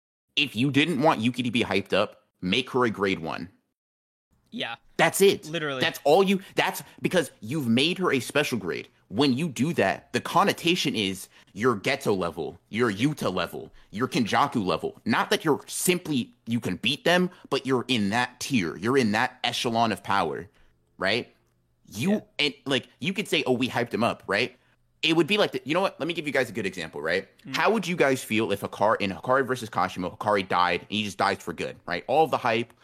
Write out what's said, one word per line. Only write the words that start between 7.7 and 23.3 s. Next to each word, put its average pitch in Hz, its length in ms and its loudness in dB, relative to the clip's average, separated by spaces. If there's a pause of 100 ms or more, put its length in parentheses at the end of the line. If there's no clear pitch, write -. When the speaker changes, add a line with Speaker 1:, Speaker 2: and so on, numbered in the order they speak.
Speaker 1:
her 175 140 0
a 131 80 2
special 143 380 -2
grade. 76 300 -6 (200)
When 123 260 2
you 156 160 -2
do 139 240 -2
that, 101 400 0
the 117 80 -2
connotation 170 720 0
is 95 320 -4 (240)
your 113 240 2
Geto 117 400 -2
level, 85 420 -6 (120)
your 113 200 0
Yuta 117 420 -2
level, - 380 -6 (200)
your 123 180 -4
Kenjaku 117 560 0
level. - 400 -2
Not 160 240 0
that 208 160 -2
you're 143 220 2
simply, - 680 -2 (120)
you 117 140 0
can 92 160 -4
beat - 280 -4
them, 180 260 4 (200)
but 135 160 -2
you're 127 220 0
in 107 220 2
that 120 300 -2
tier. 90 360 0
You're 113 200 0
in 110 160 4
that 120 320 0
echelon 117 480 0
of 92 100 -6
power, 85 460 0 (480)
right? 101 380 -2 (560)
You, 139 200 -2
Speaker 2:
Yeah. 208 100 2 (180)
Speaker 1:
and, 147 160 0 (100)
like, - 240 0 (120)
you 175 120 -2
could 208 160 -4
say, 165 180 0